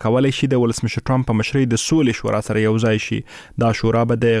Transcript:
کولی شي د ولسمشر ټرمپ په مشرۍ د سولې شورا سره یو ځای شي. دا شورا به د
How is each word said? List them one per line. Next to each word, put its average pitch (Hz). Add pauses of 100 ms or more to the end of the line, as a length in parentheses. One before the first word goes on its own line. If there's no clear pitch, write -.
کولی 127
شي 143
د 123
ولسمشر 117
ټرمپ 127
په 107
مشرۍ 131
د 110
سولې 139
شورا 107
سره 110
یو 110
ځای 107
شي. 110 (460)
دا 117 (120)
شورا 113 (120)
به 117
د 113